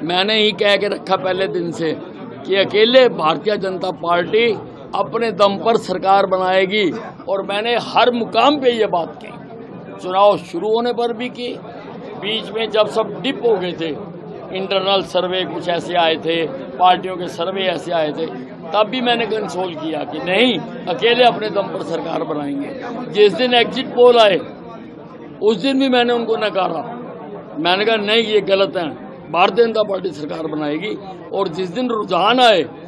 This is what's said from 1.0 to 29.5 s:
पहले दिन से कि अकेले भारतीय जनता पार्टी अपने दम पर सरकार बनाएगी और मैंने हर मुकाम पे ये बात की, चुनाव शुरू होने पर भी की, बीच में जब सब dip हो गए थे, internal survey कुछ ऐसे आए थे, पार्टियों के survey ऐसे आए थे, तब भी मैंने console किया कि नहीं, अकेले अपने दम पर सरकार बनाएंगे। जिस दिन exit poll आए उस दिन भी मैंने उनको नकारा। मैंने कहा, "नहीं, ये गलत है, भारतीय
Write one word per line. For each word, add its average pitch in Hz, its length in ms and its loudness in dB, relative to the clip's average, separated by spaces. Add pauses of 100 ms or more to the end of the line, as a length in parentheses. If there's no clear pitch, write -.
पहले 185 320 0
दिन 170 240 -4
से 160 220 -2 (520)
कि 180 100 0
अकेले 226 540 6
भारतीय 170 480 0
जनता 185 340 -4
पार्टी 180 600 2 (420)
अपने 220 360 -2
दम 196 260 4
पर 214 200 2
सरकार 190 480 2
बनाएगी 185 680 2 (380)
और 196 140 -2
मैंने 214 320 -2
हर - 360 -2
मुकाम 233 480 0
पे 254 120 2
ये 226 140 0
बात 170 380 -4
की, - 40 -18 (760)
चुनाव 190 340 4
शुरू 170 300 -6
होने 233 260 0
पर 233 200 -2
भी 240 160 -6
की, 240 280 -8 (580)
बीच 202 360 -6
में 220 180 -2
जब 214 180 4
सब 208 340 -2
dip 269 240 -4
हो 226 120 4
गए 180 140 -4
थे, 156 440 -8 (420)
internal 190 440 0
survey 180 440 -2
कुछ 156 240 -6
ऐसे 170 260 -4
आए 165 200 4
थे, 165 320 -2 (300)
पार्टियों 180 400 2
के 175 100 -6
survey 190 360 -4
ऐसे 175 280 -2
आए 156 200 0
थे, 160 140 -4 (480)
तब 208 140 4
भी 254 140 -4
मैंने 240 240 0
console 185 500 -6
किया 156 280 -6
कि 151 160 -8
नहीं, 190 400 6 (260)
अकेले 233 380 4
अपने 214 260 4
दम 196 180 -2
पर 185 160 -6
सरकार 165 400 -4
बनाएंगे। 143 580 -6 (300)
जिस 208 220 6
दिन 247 200 2
exit 240 340 2
poll 247 320 8
आए 190 360 4 (880)
उस 208 160 4
दिन 262 220 0
भी 269 100 4
मैंने 240 240 4
उनको 226 240 0
नकारा। 180 440 0 (760)
मैंने 185 260 2
कहा, 226 100 2
"नहीं, 214 280 2
ये 214 180 2
गलत 190 360 2
है, 165 120 -2 (420)
भारतीय 196 340 4